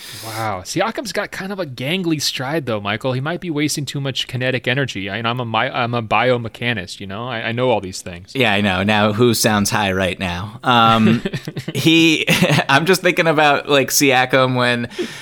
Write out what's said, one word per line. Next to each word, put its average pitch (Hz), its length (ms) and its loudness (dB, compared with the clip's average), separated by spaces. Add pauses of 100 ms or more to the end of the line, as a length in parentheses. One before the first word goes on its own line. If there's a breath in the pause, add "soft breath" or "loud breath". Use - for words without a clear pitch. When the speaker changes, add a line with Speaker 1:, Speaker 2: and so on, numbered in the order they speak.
(240 loud breath)
Speaker 1:
Wow, 110 400 -6
Siakam's 208 480 -4
got 208 200 -4
kind 190 200 -10
of 196 80 -10
a 180 60 -2
gangly 151 560 -2
stride, 139 460 -4
though, 110 120 -2
Michael. 107 340 -2
He 127 60 -2
might 160 220 -4
be 180 80 -8
wasting 147 360 -2
too 143 140 -6
much 139 280 -4
kinetic 127 400 -2
energy. 123 420 -2
I, 98 80 -6
and 117 100 -2
I'm 120 120 -2
a 123 60 -4
mi-, 110 120 -2
I'm 123 380 -2
a 117 80 -2
biomechanist, 113 960 -2
you 98 80 -12
know? 104 200 -8
I, 117 200 -6
I 117 40 -4
know 123 200 2
all 107 100 2
these 95 220 -10
things. 90 320 -14
Speaker 2:
Yeah, 120 180 4
I 101 80 2
know. 95 220 2
Now, 107 280 4
who 117 220 4
sounds 104 380 2
high 104 220 0
right 95 260 0
now? 95 440 -6
Um, 113 600 4 (260)
Speaker 1:
<laughs> - 240 -10
Speaker 2:
he, 165 540 4
<laughs> 156 420 2
I'm 139 160 4
just 180 160 2
thinking 175 240 2
about, 151 420 2
like, 135 220 2
Siakam 127 640 2
when 123 320 0 (340 loud breath)